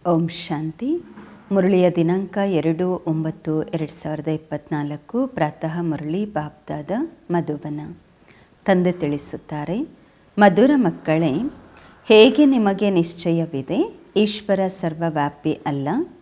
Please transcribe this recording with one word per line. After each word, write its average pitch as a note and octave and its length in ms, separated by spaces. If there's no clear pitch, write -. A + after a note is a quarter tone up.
ಓಂ E3 140
ಶಾಂತಿ. D#3+ 680
ಮುರಳಿಯ F#3 400
ದಿನಾಂಕ F3+ 540
ಎರಡು E3+ 640
ಒಂಬತ್ತು D#3 560
ಎರಡು D#3 280
ಸಾವಿರದ D3+ 360
ಇಪ್ಪತ್ನಾಲ್ಕು, D3+ 1000
ಪ್ರಾತಃ D#3+ 540
ಮುರಳಿ, D#3+ 440
ಬಾಬ್ದಾದ, D3+ 680
ಮಧುಬನ. D3+ 480
ತಂದೆ F3+ 260
ತಿಳಿಸುತ್ತಾರೆ, D#3 960
"ಮಧುರ G3+ 360
ಮಕ್ಕಳೇ, E3 760
ಹೇಗೆ A3 380
ನಿಮಗೆ G#3 440
ನಿಶ್ಚಯವಿದೆ, E3+ 1040
ಈಶ್ವರ G3+ 500
ಸರ್ವವ್ಯಾಪಿ D#3 840
ಅಲ್ಲ C#3+ 360